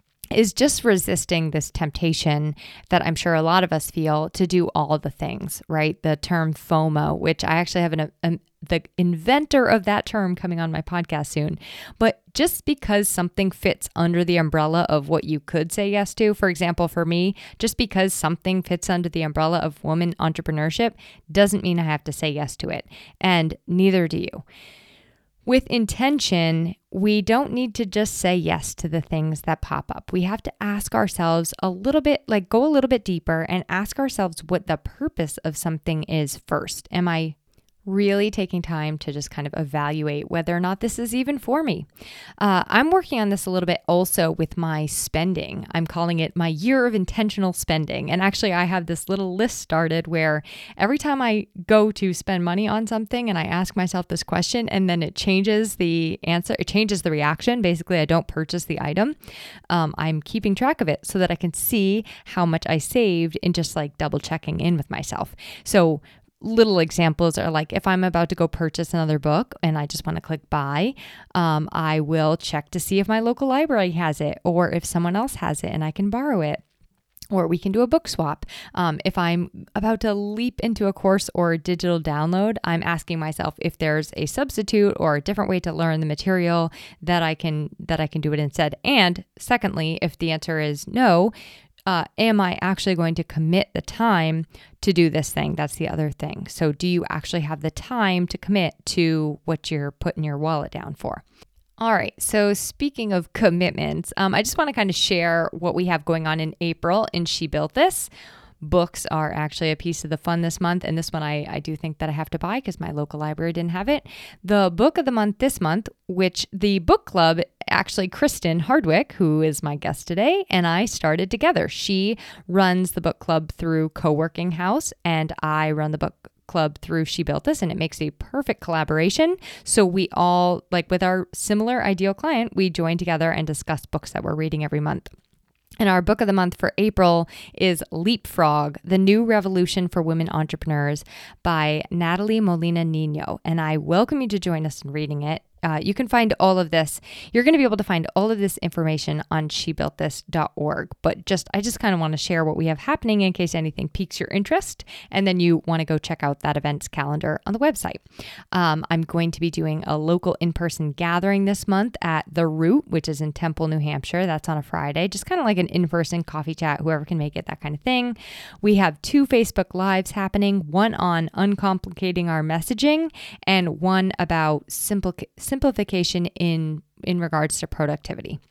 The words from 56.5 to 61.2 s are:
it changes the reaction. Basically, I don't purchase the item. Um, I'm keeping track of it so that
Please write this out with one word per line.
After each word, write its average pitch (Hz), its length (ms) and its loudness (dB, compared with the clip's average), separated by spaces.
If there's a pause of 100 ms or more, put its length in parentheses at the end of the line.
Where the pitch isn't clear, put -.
it - 80 -2
changes 208 340 0
the 170 100 0
reaction. 156 520 0
Basically, 175 340 2
I 156 80 2
don't 165 220 2
purchase 160 380 -6
the 151 140 -4
item. 190 360 0 (560)
Um, 165 260 0
I'm 156 240 -2
keeping 202 320 0
track 262 280 2
of 170 80 0
it 143 140 0
so - 140 -4
that 185 140 4